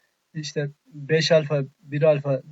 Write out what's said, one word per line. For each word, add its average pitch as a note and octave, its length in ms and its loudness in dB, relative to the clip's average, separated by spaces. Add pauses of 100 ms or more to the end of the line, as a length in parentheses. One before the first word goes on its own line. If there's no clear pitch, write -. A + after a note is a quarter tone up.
(340)
işte D3+ 360 -6 (160)
beş D3+ 460 -2
alfa, D3+ 320 2 (160)
bir C#3+ 220 -6
alfa, D3 400 2 (100)